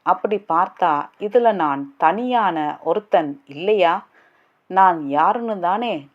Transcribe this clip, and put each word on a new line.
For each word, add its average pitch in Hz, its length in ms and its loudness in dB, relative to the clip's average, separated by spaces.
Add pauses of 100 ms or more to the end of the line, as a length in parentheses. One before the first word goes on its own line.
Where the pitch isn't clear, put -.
அப்படி 196 460 -2
பார்த்தா 165 600 -2 (100)
இதுல 220 340 2
நான் 143 440 -4
தனியான 180 840 0
ஒருத்தன் 160 640 -2
இல்லையா? 180 600 0 (600)
நான் 180 420 2
யாருன்னு 202 520 0
தானே 180 540 -4